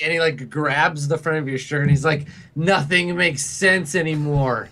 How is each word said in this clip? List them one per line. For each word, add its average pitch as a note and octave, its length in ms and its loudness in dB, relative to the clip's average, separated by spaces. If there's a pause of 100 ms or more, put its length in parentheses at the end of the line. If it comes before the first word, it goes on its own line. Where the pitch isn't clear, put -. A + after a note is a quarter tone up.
And D#3 100 -2
he, E3 80 0
like, D3 300 0
grabs D3 580 0
the D#3+ 100 0
front D#3 220 -2
of D3 80 -4
your C3 100 -4
shirt C#3+ 240 -4
and D3 80 2
he's C#3+ 160 4
like, D3+ 220 0 (280)
Nothing F3 600 2
makes F3 300 0
sense F#3 500 0
anymore. D3 760 0